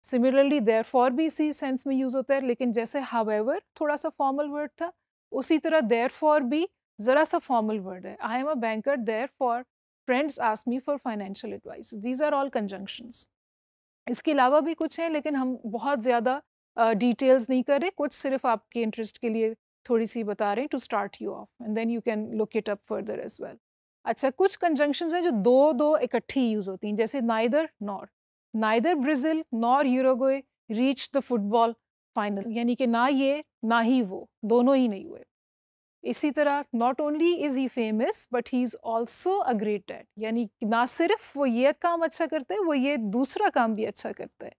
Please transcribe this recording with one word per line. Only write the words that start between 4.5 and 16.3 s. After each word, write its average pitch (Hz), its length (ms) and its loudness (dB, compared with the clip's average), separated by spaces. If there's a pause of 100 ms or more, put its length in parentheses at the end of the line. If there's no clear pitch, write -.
था, 339 220 -8 (400)
उसी 269 260 0
तरह 320 220 2
therefore 262 600 2
भी 294 260 -2 (320)
ज़रा 262 240 4
सा 339 140 -2
फॉर्मल 220 400 -2
वर्ड 185 280 -12
है। 190 120 -14
"I 240 260 -4
am - 20 -2
a 302 100 -2
banker, 226 400 -2
therefore 240 680 -2 (460)
friends 277 300 0
ask 220 280 0
me 247 160 -2
for 285 140 -2
financial 202 600 -8
advice।" - 340 -14
These 247 260 -4
are 302 120 2
all 277 240 0
conjunctions। 202 720 -8 (800)
इसके 247 240 -2
अलावा 277 280 4
भी 311 140 -2
कुछ 320 260 -4
हैं, 330 100 -2
लेकिन 302 260 -2
हम 254 300 -2
बहुत 240 340 -2
ज़्यादा, 247 420 0 (340)